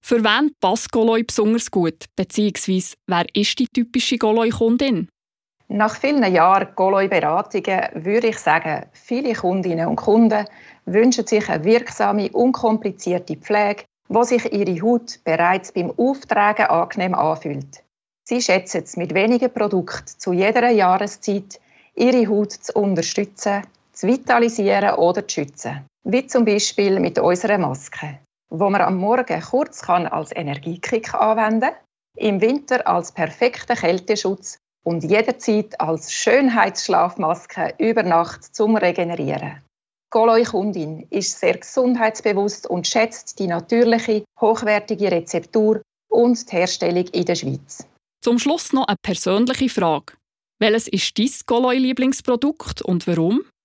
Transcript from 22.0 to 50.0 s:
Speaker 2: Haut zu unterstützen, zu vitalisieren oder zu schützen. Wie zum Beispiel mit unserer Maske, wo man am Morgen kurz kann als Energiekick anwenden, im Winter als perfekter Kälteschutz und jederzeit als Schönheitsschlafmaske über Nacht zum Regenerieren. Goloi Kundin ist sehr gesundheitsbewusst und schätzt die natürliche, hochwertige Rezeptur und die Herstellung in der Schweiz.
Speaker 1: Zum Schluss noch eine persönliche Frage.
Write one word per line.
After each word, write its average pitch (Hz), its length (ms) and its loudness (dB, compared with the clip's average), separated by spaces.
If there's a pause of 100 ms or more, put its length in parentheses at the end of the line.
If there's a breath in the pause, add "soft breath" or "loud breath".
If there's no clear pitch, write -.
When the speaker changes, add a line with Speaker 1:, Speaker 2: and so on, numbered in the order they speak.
Speaker 2:
Haut 208 240 0
zu - 220 -12
unterstützen, 202 920 -2 (260)
zu - 140 -6
vitalisieren 226 880 2
oder 175 320 2
zu - 80 -8
schützen. 139 500 -8 (200)
Wie 254 240 0
zum 240 160 2
Beispiel 202 560 2
mit 175 180 0
unserer 185 400 2
Maske, 139 640 -6 (280)
wo 190 220 0
man 196 120 2
am 185 160 0
Morgen 202 420 0
kurz - 420 -4
kann 175 240 0
als 156 240 -6
Energiekick 170 840 -6
anwenden, 220 580 0 (460)
im 202 240 0
Winter 254 460 0
als 175 240 0
perfekter 233 640 -2
Kälteschutz 190 840 -2 (260)
und 170 180 -2
jederzeit 214 800 0
als 160 320 -4
Schönheitsschlafmaske 196 1700 0
über 226 260 2
Nacht 170 500 -2
zum 220 220 2
Regenerieren. 170 840 -2 (520)
Goloi 226 320 4
Kundin 180 640 -4
ist - 300 -4
sehr - 180 0
gesundheitsbewusst 220 1120 -2
und 180 180 -4
schätzt - 540 -4
die 190 80 -2
natürliche, 226 760 0 (180)
hochwertige 208 680 0
Rezeptur 214 720 0 (260)
und 240 440 2
die 185 40 -2
Herstellung 180 520 0
in 175 160 -2
der 175 100 0
Schweiz. - 560 -8 (320)
Speaker 1:
Zum 240 160 2
Schluss 294 360 0
noch 262 120 2
eine 202 140 0
persönliche 226 680 0
Frage. 160 420 0 (460)